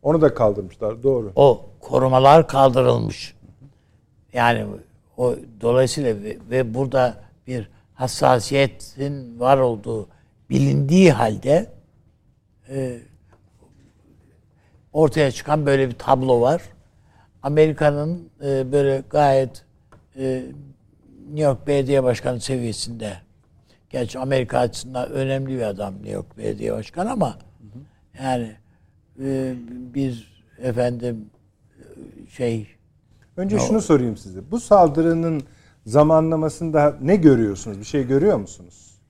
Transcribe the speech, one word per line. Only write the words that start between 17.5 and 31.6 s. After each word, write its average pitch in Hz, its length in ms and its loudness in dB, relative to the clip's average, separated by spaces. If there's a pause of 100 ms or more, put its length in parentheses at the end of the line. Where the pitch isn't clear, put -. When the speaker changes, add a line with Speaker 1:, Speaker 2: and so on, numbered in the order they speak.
Speaker 2:
e, 135 280 -2
böyle 139 380 0
gayet, 135 540 2 (540)
e, 131 240 -4 (840)
New 147 160 -6
York 139 240 0
Belediye 139 360 2
Başkanı 123 380 -2
seviyesinde. 113 720 -8 (800)
Gerçi 127 280 -8
Amerika 131 400 -2
açısından 123 520 -6
önemli 135 380 -4
bir 127 140 -6
adam 101 320 -8
New 104 160 -14
York 98 280 -12
Belediye 107 340 -6
Başkanı 170 380 -8
ama 190 200 -2
Speaker 1:
Hı - 80 -16
hı. - 840 -20
Speaker 2:
yani, 123 300 -4 (680)
e, 131 320 -4 (400)
bir 127 500 -8 (140)
efendim, 120 720 -6 (480)